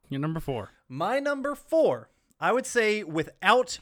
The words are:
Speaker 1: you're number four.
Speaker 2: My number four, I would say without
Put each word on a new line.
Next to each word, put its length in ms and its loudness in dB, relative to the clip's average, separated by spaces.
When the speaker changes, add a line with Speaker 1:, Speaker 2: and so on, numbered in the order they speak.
Speaker 1:
you're 100 -6
number 220 -4
four. 280 -6
Speaker 2:
My 300 -2
number 360 -4
four, 540 0
I 120 0
would 160 0
say 360 2
without 800 0